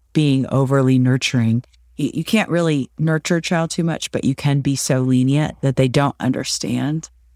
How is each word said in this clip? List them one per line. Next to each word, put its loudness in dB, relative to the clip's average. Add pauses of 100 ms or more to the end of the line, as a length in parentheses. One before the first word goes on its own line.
(120)
being 2
overly 2
nurturing. 2 (340)
You, -2
you -4
can't 0
really 0
nurture 0
a -2
child -2
too -4
much, -4
but -4
you 0
can 0
be -2
so 0
lenient 0
that 0
they 4
don't 0
understand, -4 (260)